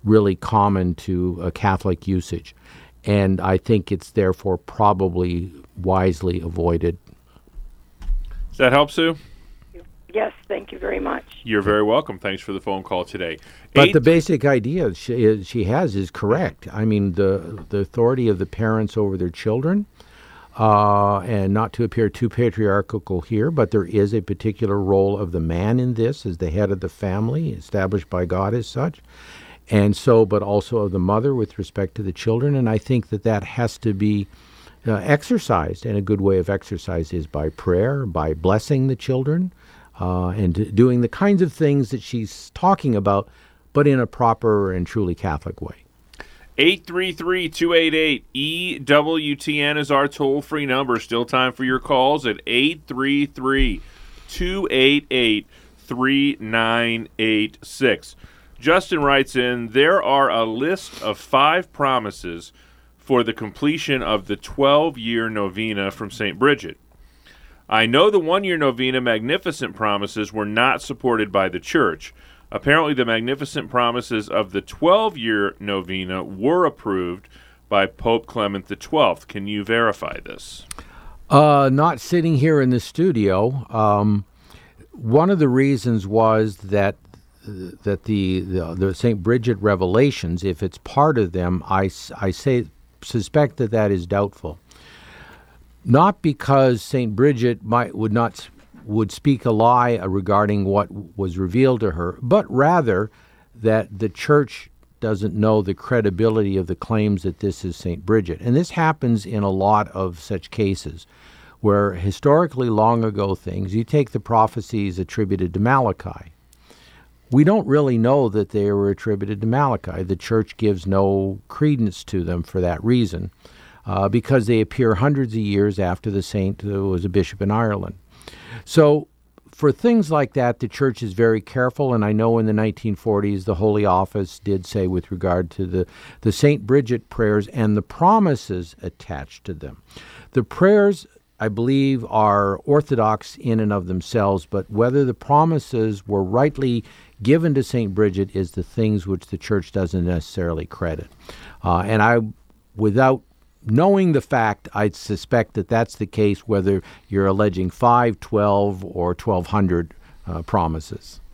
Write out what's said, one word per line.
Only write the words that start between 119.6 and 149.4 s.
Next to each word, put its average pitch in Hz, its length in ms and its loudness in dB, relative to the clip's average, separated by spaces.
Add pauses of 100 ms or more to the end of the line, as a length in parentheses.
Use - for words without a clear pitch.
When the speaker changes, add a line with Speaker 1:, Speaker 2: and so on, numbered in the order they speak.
Speaker 1:
The 92 120 -2
church - 420 -2
gives 95 300 0
no 98 600 0
credence 127 580 -2
to 92 180 -4
them 87 200 -4
for - 160 -6
that 87 240 -2
reason, 95 480 0 (540)
uh, 98 240 0
because 117 380 0
they 117 140 2
appear 113 340 0
hundreds 131 380 0
of 113 60 -4
years 101 400 0
after 92 300 -2
the 98 120 -2
saint 98 400 -4
who 98 280 -4
was 90 160 -2
a 95 40 -2
bishop 95 320 -2
in 101 100 0
Ireland. 101 440 -2 (680)
So 151 440 4 (440)
for 147 200 2
things 220 400 2
like 147 220 0
that, 120 260 0
the 123 80 -4
church 131 360 -2
is 98 100 -8
very 110 280 4
careful, 127 520 -2
and 107 120 2
I 107 80 2
know 113 240 2
in 113 80 2
the 107 80 2
nineteen 107 420 -2
forties 101 500 -2
the 101 100 -2
Holy 104 300 2
Office 95 540 0
did 95 260 -4
say 95 220 -2
with 90 240 -4
regard 90 400 -2
to 95 140 -6
the, 90 200 -2 (360)
the 110 100 0
Saint 143 340 2
Bridget 120 440 0
prayers 107 400 0
and 107 260 0
the 104 60 0
promises 160 1000 0
attached - 640 -14
to 95 80 -10
them. 71 280 -14 (500)
The 123 120 0
prayers, 202 640 2 (320)
I 110 80 -2
believe, 127 640 0
are 101 480 2
orthodox 117 800 0
in 113 220 -2
and 104 140 0
of 92 140 -2
themselves, 98 580 0
but 98 240 -6
whether 123 340 2
the 127 100 0
promises 131 920 0
were 101 160 0
rightly 123 600 0 (400)
given 156 320 4
to 135 80 0
Saint 107 320 -2
Bridget 98 400 0
is 95 160 -2
the 92 120 -6
things 107 440 0
which 92 200 -4
the 95 100 -8
church - 340 -2